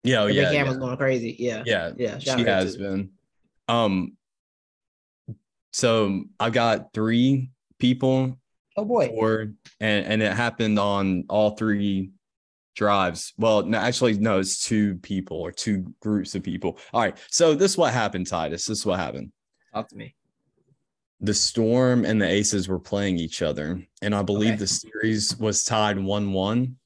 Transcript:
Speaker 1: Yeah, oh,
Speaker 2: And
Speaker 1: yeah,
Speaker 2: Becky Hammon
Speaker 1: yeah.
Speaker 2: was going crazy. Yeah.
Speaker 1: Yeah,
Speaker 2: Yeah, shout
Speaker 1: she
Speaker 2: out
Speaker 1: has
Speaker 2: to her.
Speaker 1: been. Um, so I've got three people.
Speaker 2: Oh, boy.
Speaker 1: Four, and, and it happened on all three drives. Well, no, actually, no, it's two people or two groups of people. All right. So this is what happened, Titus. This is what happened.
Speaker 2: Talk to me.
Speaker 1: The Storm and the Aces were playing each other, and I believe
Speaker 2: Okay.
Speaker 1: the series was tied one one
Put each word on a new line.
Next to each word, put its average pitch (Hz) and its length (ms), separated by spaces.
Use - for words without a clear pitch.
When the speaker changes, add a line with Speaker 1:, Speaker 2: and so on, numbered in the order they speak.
Speaker 1:
Yeah, 120 200
oh, 104 40
Speaker 2:
And - 80
Speaker 1:
yeah, 139 120
Speaker 2:
Becky 147 100
Hammon 139 160
Speaker 1:
yeah. 131 60
Speaker 2:
was 131 100
going 127 80
crazy. 127 420
Yeah. 113 260
Speaker 1:
Yeah, 90 320
Speaker 2:
Yeah, 110 220
shout 131 220
Speaker 1:
she 113 80
Speaker 2:
out 95 160
Speaker 1:
has 95 100
Speaker 2:
to 95 80
her. 98 80
Speaker 1:
been. 98 200
Um, 107 480
so 110 520
I've 117 120
got 117 400
three 123 580
people. 131 600
Speaker 2:
Oh, 208 80
boy. 208 240
Speaker 1:
Four, 110 440
and, 104 280
and 110 160
it 101 100
happened 110 480
on 98 480
all 107 220
three 101 600
drives. 98 600
Well, 110 280
no, 110 140
actually, 120 400
no, 101 220
it's 95 240
two 104 320
people 92 400
or 82 160
two 98 480
groups 107 340
of 95 80
people. 92 360
All 117 100
right. 101 140
So 165 240
this 185 180
is - 60
what 147 140
happened, 101 340
Titus. 82 400
This 110 140
is - 60
what 92 120
happened. 65 320
Speaker 2:
Talk 110 180
to - 60
me. 110 180
Speaker 1:
The 101 140
Storm 120 720
and 107 140
the 98 80
Aces 101 380
were 92 120
playing 98 400
each 82 240
other, 80 440
and 104 140
I 101 80
believe 104 320
Speaker 2:
Okay. 104 60
Speaker 1:
the 98 60
series 110 720
was 107 260
tied 107 340
one 101 340
one 113 540